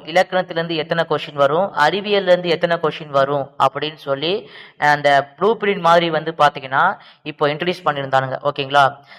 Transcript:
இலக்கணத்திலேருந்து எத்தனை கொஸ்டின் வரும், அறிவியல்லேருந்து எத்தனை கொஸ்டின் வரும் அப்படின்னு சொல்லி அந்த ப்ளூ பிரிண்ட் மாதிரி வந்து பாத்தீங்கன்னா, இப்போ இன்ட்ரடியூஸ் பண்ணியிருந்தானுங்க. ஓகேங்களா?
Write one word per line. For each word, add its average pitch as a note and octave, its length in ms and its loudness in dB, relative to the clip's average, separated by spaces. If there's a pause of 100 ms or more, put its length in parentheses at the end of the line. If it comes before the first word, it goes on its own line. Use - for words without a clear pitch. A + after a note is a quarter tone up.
இலக்கணத்திலேருந்து E3+ 720 -2
எத்தனை E3 280 -2
கொஸ்டின் D3 360 -4
வரும், D#3 340 2
அறிவியல்லேருந்து F3+ 720 0
எத்தனை E3+ 300 0
கொஸ்டின் D3+ 340 -6
வரும் C#3 360 0 (120)
அப்படின்னு D3 380 -2
சொல்லி D3 380 -4 (500)
அந்த D3 240 2 (240)
ப்ளூ G#3+ 240 0
பிரிண்ட் G3+ 240 -4
மாதிரி E3+ 300 4
வந்து D#3 280 -4
பாத்தீங்கன்னா, C#3+ 460 2 (380)
இப்போ D3+ 260 -2
இன்ட்ரடியூஸ் F3 360 -4
பண்ணியிருந்தானுங்க. C3+ 580 -2
ஓகேங்களா? C#3+ 420 2 (340)